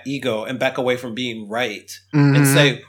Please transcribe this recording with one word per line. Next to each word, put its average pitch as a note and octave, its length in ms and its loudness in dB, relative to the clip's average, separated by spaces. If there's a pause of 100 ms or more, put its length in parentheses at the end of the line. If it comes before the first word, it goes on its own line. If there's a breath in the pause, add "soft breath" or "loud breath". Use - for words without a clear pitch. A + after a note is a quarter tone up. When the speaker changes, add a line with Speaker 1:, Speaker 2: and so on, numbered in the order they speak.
Speaker 1:
ego B2+ 400 -4
and B2+ 120 -6
back B2+ 200 -2
away B2+ 180 0
from A#2+ 180 -10
being A2 360 -8
right A2 420 -6 (240)
Speaker 2:
Mm-hmm. C#3+ 200 6
Speaker 1:
and C#3+ 120 4
say, C#3 420 2